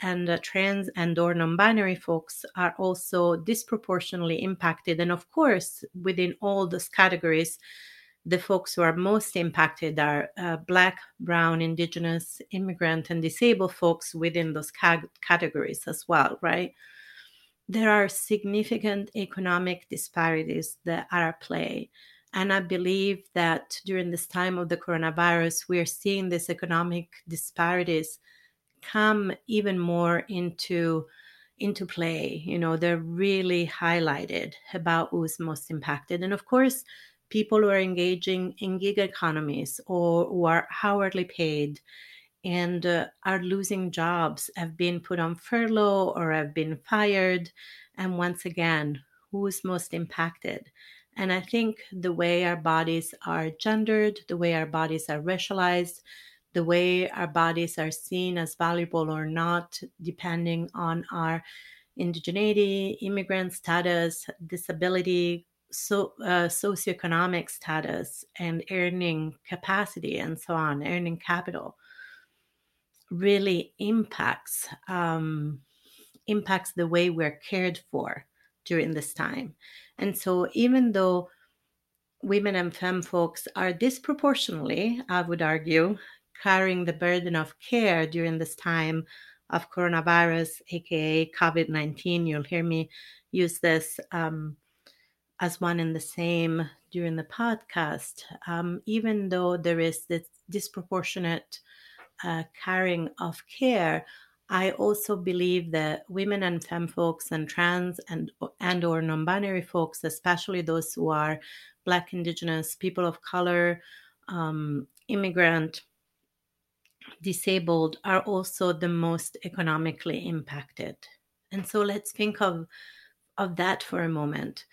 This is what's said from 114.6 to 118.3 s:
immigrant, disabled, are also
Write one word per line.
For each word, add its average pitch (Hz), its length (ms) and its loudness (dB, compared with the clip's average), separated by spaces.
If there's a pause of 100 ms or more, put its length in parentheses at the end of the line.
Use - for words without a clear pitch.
immigrant, 170 760 2 (1400)
disabled, 170 800 2
are 190 180 4
also 185 520 0